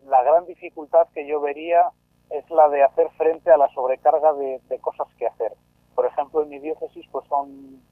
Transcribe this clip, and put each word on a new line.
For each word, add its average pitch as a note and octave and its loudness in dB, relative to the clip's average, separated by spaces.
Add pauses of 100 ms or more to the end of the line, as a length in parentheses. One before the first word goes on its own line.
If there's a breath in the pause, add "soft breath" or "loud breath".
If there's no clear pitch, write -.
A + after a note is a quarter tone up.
la C3 2
gran D#3 2
dificultad E3 -2
que D3 -10
yo D3 -4
vería E3 0 (400)
es D3 -10
la D#3 6
de C#3+ 2
hacer D#3 2
frente D#3+ -2
a D#3 8
la C#3+ 2
sobrecarga D3 0
de, C#3 -6
de B2+ -8
cosas - -8 (100)
que A#2+ -8
hacer. A2+ -6 (420)
Por B2 0
ejemplo, D3 -4
en D3 -8
mi C#3+ -16
diócesis, D#3 -12
pues C3+ -12
son, C#3 -8 (100)